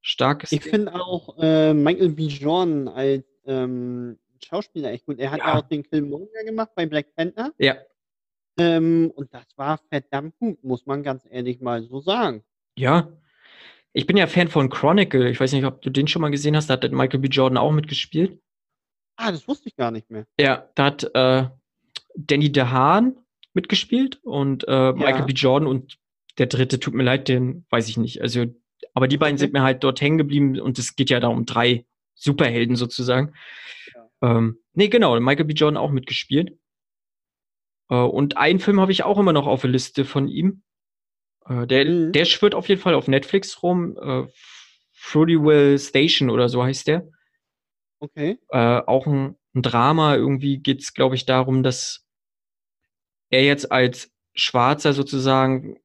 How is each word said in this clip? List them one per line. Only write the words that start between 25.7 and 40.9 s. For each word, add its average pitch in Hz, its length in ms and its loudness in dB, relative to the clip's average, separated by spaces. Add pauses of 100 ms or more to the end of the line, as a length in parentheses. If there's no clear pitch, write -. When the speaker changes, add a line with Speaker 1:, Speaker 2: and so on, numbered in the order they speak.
Speaker 1:
der 123 100 2
dritte, 123 340 0
tut 139 140 -6
mir 131 80 0
leid, 135 260 0
den 127 400 -2
weiß 117 180 0
ich 110 100 -8
nicht. 117 240 -4
Also, 120 240 -2 (480)
aber 127 140 2
die 143 100 0
beiden 147 180 2
Speaker 2:
Okay. 143 100 0
Speaker 1:
sind 139 80 -4
mir 139 100 2
halt 131 220 2
dort 131 160 0
hängen 151 160 2
geblieben 143 420 0
und 127 200 -4
es - 180 -8
geht 135 120 0
ja 123 120 4
da 120 80 2
um 117 160 -2
drei 117 400 0 (280)
Superhelden 120 600 0
sozusagen. 123 580 -2 (640)
Speaker 2:
Ja. 117 140 -20 (280)
Speaker 1:
Ähm, 113 220 0 (140)
nee, 202 160 2
genau, 185 300 4
Michael 143 260 2
B. 151 80 -4
Jordan 151 240 2
auch 147 140 -2
mitgespielt. - 680 -4 (1300)
Äh, 127 60 0
und 123 420 0
einen 175 220 2
Film 196 200 2
habe 190 120 2
ich 190 120 0
auch 202 160 0
immer 185 140 4
noch 143 140 2
auf 131 140 0
der 127 100 -2
Liste 131 340 -2
von 139 220 -2
ihm. 190 360 -2 (840)